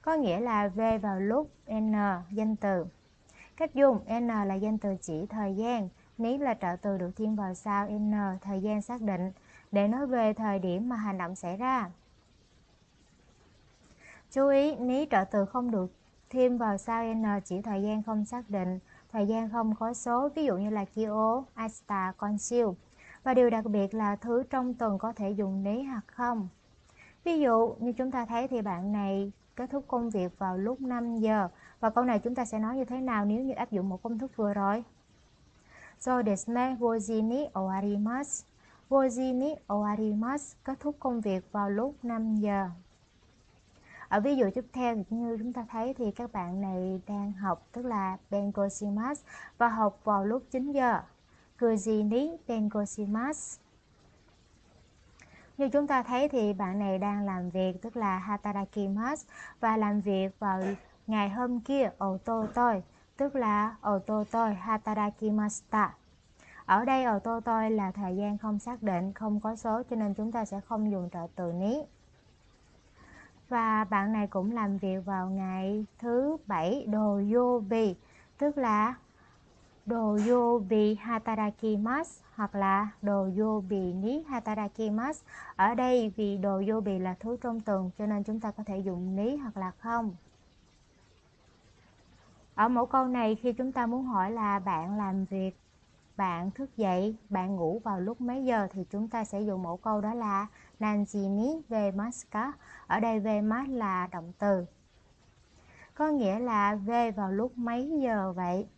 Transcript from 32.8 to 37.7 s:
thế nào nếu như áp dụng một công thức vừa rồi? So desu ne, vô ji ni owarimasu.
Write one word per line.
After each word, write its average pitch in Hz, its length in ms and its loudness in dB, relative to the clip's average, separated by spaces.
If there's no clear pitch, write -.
thế 254 160 -6
nào 233 240 0
nếu 214 180 0
như 262 120 -2
áp 247 160 -4
dụng 196 180 0
một 185 140 -6
công 233 160 -4
thức 262 180 -8
vừa 208 180 0
rồi? 208 300 0
So 247 240 0
desu 208 300 0
ne, 247 260 0
vô 226 180 2
ji 220 320 0
ni 269 240 0
owarimasu. 208 920 -2